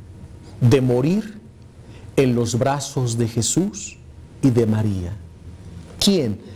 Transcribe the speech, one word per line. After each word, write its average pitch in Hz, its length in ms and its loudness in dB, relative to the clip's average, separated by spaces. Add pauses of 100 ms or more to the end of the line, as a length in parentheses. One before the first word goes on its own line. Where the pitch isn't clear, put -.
(600)
de 127 200 6
morir 127 580 0 (800)
en 131 180 4
los 117 240 0
brazos 131 600 -2
de 117 100 2
Jesús - 680 -2 (440)
y 135 80 6
de 117 160 4
María. 104 460 0 (840)
¿Quién 139 420 2 (160)